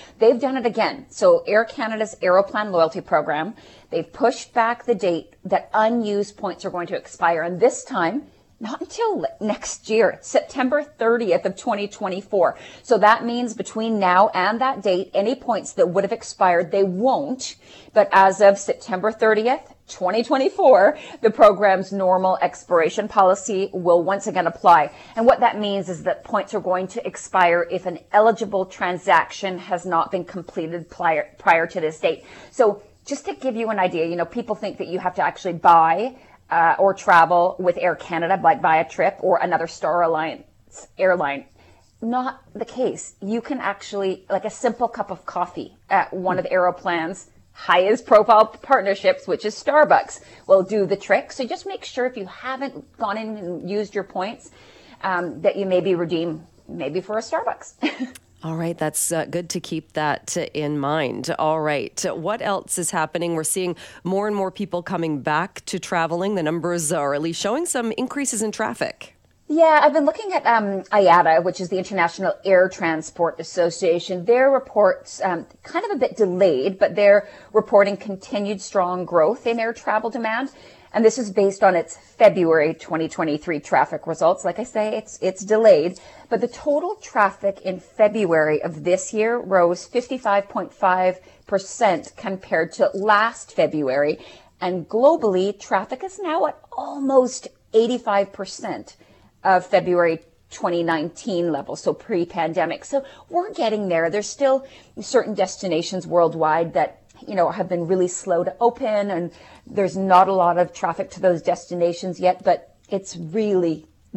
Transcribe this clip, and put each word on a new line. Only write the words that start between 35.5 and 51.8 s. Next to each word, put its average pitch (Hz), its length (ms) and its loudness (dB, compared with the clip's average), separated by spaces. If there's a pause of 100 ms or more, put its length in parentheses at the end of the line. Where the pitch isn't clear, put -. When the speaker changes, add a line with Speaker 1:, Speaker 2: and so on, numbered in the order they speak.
Speaker 1:
buy, 170 600 4 (340)
uh, 165 280 4
or 196 160 4
travel 175 640 4
with 180 200 0
Air 170 160 0
Canada, 170 480 -2
like, 160 200 4
via 160 220 2
Trip 185 360 -2
or 185 180 2
another 170 280 -2
Star 175 360 -2
Alliance - 920 -6
airline. 175 480 0 (560)
Not 254 400 -6 (140)
the 214 100 -14
case. - 560 -6
You 220 200 -4
can 262 180 -8
actually, 196 720 -6
like, 190 140 -2
a 214 60 -6
simple 247 380 -2
cup - 220 -10
of 175 160 -14
coffee - 500 -8 (140)
at 190 220 0
one 185 260 -2
of - 120 -4
Aeroplan's 180 760 -2 (260)
highest 185 540 0
profile 214 400 6
partnerships, 196 800 0
which 170 180 -4
is 214 180 -6
Starbucks, 285 580 4 (260)
will 190 160 6
do 196 240 -2
the 190 100 -2
trick. 208 360 -2
So 269 140 -6
just 359 200 -8
make 392 180 -12